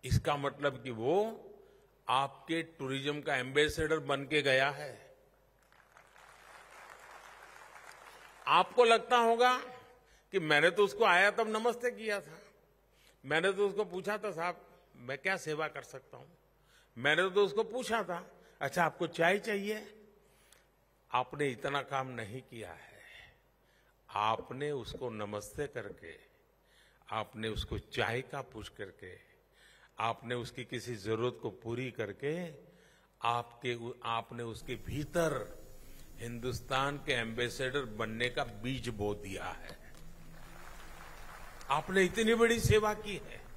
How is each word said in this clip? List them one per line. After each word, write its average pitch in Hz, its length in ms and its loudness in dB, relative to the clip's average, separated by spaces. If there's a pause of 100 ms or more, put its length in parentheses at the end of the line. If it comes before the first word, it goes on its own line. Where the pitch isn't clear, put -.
इसका 143 340 4
मतलब 139 460 0
कि 131 80 -6
वो 180 520 2 (680)
आपके 139 540 0
टूरिज्म 139 580 -4
का 143 140 -2
एम्बेसडर 151 640 2
बन 139 240 -2
के 147 180 2
गया 135 280 6
है। 139 460 -10 (3250)
आपको 185 360 6
लगता 226 340 6
होगा 233 400 6 (760)
कि 190 80 0
मैंने 156 300 6
तो 202 140 4
उसको 208 220 2
आया 190 260 8
तब 220 180 0
नमस्ते 233 420 0
किया 208 300 -4
था, 160 200 -18 (840)
मैंने 165 260 2
तो 202 160 2
उसको 190 180 0
पूछा 185 320 -4
था, 202 140 -6
"साहब, 170 360 -6 (280)
मैं 131 220 -8
क्या 190 200 -2
सेवा 156 300 -4
कर 139 140 -10
सकता - 360 -18
हूँ?" 147 200 -20 (600)
मैंने 156 320 4
तो 196 160 6
उसको 208 180 0
पूछा 226 400 -2
था, 175 280 -6 (300)
"अच्छा, 156 220 0
आपको 160 240 0
चाय 180 320 2
चाहिए?" 208 540 -6 (1200)
आपने 143 340 0
इतना 139 340 -2
काम 131 260 -4
नहीं 120 340 -10
किया 107 300 -14
है। - 300 -20 (1080)
आपने 113 600 -2
उसको 127 380 -6
नमस्ते 104 580 -6
करके, 90 480 -12 (960)
आपने 107 360 -4
उसको 107 320 -4
चाय 117 420 -2
का 139 200 -10
पूछ - 280 -14
करके, 95 580 -14 (720)
आपने 117 360 -2
उसकी 120 280 -6
किसी 120 320 -8
जरूरत 113 460 -2
को 120 80 -6
पूरी 117 420 -6
करके, 143 580 -6 (760)
आपके, 117 540 -2 (260)
आपने 117 400 -4
उसके 113 320 -8
भीतर 147 840 -2 (600)
हिंदुस्तान 127 800 -2
के 139 160 -4
एम्बेसडर 123 720 -2
बनने 110 440 -4
का 139 140 -2
बीज 120 460 -6
बो 104 240 -2
दिया 98 320 -8
है। - 320 -12 (1900)
आपने 185 340 4
इतनी 220 300 4
बड़ी 233 260 6
सेवा 214 340 6
की 208 220 -6
है। - 260 -12 (160)